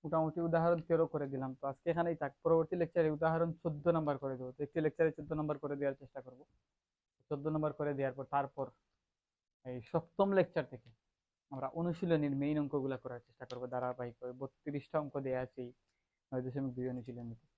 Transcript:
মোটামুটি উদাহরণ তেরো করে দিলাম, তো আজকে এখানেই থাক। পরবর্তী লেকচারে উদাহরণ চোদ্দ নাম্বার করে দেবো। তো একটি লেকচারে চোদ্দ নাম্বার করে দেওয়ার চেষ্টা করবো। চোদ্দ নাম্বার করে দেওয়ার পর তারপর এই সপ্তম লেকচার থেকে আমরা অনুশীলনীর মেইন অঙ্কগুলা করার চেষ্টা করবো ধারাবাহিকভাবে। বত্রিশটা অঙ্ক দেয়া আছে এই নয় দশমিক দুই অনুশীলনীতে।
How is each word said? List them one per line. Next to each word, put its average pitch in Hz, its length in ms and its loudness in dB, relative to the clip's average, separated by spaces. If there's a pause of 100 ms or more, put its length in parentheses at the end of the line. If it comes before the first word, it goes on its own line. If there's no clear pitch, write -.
মোটামুটি 160 380 0
উদাহরণ 165 400 4
তেরো 165 260 4
করে 147 200 -2
দিলাম, 131 280 -4
তো - 120 -10
আজকে 139 220 -4
এখানেই 170 320 2
থাক। 139 100 -2 (100)
পরবর্তী 165 340 4
লেকচারে 165 360 2
উদাহরণ 165 380 2 (120)
চোদ্দ 147 240 -4 (100)
নাম্বার 147 220 2
করে 135 200 -4
দেবো। 127 140 -8
তো 147 120 -8
একটি 143 180 -2
লেকচারে 156 300 4
চোদ্দ 156 220 -10
নাম্বার 151 260 -2
করে 143 180 -4
দেওয়ার 139 220 0
চেষ্টা 135 220 -14
করবো। 127 220 -20 (880)
চোদ্দ 143 160 -4
নাম্বার 151 260 0
করে 147 200 0
দেওয়ার 135 240 -2
পর 135 140 -8
তারপর 139 360 -2 (960)
এই 127 140 -6 (120)
সপ্তম 175 400 2
লেকচার 170 340 4
থেকে - 240 -16 (640)
আমরা 131 240 -6
অনুশীলনীর 165 600 2
মেইন 143 240 2
অঙ্কগুলা 135 380 0
করার 120 280 -8
চেষ্টা 123 200 -16
করবো 123 220 -8
ধারাবাহিকভাবে। 123 680 -4
বত্রিশটা 139 680 -6
অঙ্ক 147 200 -6
দেয়া 127 220 -2
আছে 131 200 -8
এই 123 100 -8 (600)
নয় 127 120 -2
দশমিক 131 320 -2
দুই 127 140 -2
অনুশীলনীতে। 120 560 -8 (120)